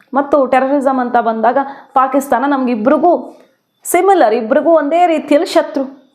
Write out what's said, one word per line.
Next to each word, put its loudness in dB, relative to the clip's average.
ಮತ್ತು 0
ಟೆರರಿಸಂ 0
ಅಂತ -2
ಬಂದಾಗ 0
ಪಾಕಿಸ್ತಾನ 0
ನಮ್ಗಿಬ್ರಿಗೂ 0
ಸಿಮಿಲರ್, 2
ಇಬ್ರಿಗೂ 0
ಒಂದೇ 2
ರೀತಿಯಲ್ಲಿ 0
ಶತ್ರು. -4